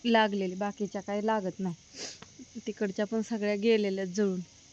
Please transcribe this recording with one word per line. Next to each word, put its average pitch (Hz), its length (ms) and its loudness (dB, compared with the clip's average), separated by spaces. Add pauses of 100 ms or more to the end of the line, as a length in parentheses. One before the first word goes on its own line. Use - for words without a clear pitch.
लागलेली, 208 500 4
बाकीच्या 202 480 -4
काही 208 240 -2
लागत 214 320 0
नाही. - 1080 -10
तिकडच्या 208 400 -2
पण 226 140 0
सगळ्या 208 340 0
गेलेल्या 202 500 2
जळून. 185 360 0 (320)